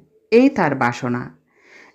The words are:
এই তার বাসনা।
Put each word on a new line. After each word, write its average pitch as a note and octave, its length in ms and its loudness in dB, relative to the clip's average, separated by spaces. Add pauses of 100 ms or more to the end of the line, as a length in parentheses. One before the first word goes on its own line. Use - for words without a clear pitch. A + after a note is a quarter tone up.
(320)
এই B3+ 180 4
তার F3 260 -2
বাসনা। B2 640 -4 (580)